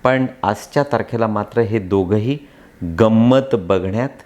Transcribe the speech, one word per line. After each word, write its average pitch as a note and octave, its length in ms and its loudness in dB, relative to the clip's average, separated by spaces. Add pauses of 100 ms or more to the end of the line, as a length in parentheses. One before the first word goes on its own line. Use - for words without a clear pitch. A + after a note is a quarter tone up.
पण C3 220 2 (180)
आजच्या G#2+ 400 -2
तारखेला A2+ 440 -2
मात्र G#2 340 -2
हे A2 180 0
दोघंही G2 580 0 (640)
गंमत A#2+ 560 4
बघण्यात F#2+ 540 -2 (160)